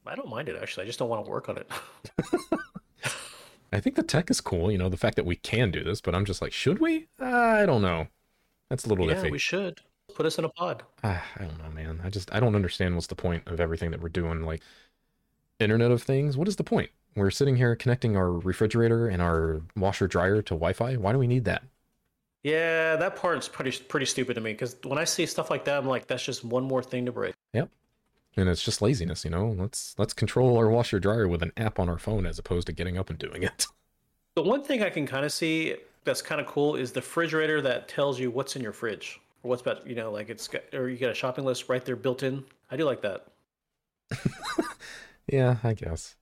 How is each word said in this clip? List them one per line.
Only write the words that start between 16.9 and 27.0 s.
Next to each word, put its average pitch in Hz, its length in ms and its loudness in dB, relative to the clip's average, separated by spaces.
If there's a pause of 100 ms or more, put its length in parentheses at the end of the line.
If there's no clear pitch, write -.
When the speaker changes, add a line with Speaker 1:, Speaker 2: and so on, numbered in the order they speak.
Speaker 2:
We're 98 160 4
sitting 139 240 4
here 123 180 4
connecting 120 420 2
our 92 140 4
refrigerator 113 800 4
and 90 120 0
our 80 420 2 (120)
washer 98 320 2
dryer 92 360 4
to - 120 -4
Wi-Fi. 95 420 0
Why 101 160 2
do 131 60 4
we 127 80 4
need 123 200 2
that? - 180 -2 (800)
Speaker 1:
Yeah, 160 500 2
that 175 220 0
part's 160 320 -2
pretty, 131 280 -4
pretty 139 300 -2
stupid 123 280 0
to 113 60 -4
me, 110 140 -4
'cause 120 300 -6
when 135 140 -2
I 160 60 0
see 170 220 0
stuff - 240 -4
like 147 140 -2
that, 143 140 2
I'm 131 100 -2
like, 123 180 -2
"That's 127 180 -4
just 123 200 -6
one 123 180 0
more 131 200 0
thing 123 240 -4